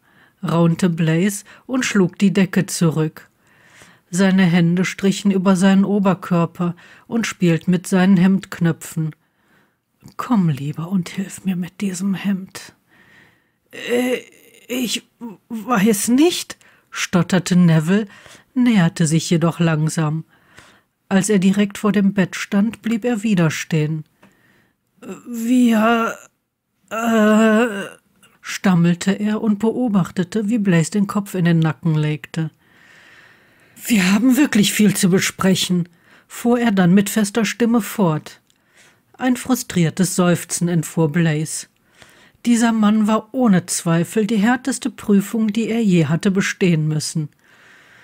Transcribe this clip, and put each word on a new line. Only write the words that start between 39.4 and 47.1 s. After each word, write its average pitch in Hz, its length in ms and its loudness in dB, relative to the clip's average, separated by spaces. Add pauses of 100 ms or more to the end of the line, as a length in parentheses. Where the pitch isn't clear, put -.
Seufzen 175 520 0
entfuhr 160 440 0
Blaze. 160 540 -2 (800)
Dieser 233 280 2
Mann 214 340 2
war 214 240 -2
ohne 214 340 2
Zweifel 170 600 -2
die 226 100 -2
härteste 247 540 -2
Prüfung, 220 560 0
die 214 200 -2
er 226 160 -2
je 175 220 4
hatte 165 240 0
bestehen 175 580 0
müssen. 151 420 -4 (760)